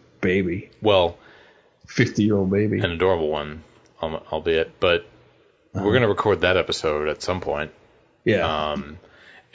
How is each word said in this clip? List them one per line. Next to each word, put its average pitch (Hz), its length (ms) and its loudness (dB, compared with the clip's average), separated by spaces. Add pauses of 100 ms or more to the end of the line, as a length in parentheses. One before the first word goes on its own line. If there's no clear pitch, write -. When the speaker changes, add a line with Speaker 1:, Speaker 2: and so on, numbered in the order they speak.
(220)
Speaker 1:
baby. 92 480 -2 (120)
Speaker 2:
Well, 95 360 2 (680)
Speaker 1:
Fifty-year-old 104 640 0
baby. 104 300 0
Speaker 2:
an 95 120 -2
adorable 85 380 0
one, 76 320 -6 (400)
um, 80 180 -6 (120)
albeit, 82 480 -2
but 87 260 2 (720)
Speaker 1:
Uh-huh. 98 100 -4
Speaker 2:
we're 104 80 4
gonna 123 140 4
record 98 340 2
that 90 140 4
episode 78 540 0
at 73 120 -6
some 92 200 -4
point. 76 300 -6 (520)
Speaker 1:
Yeah. 80 480 0
Speaker 2:
Um, 73 280 -8 (560)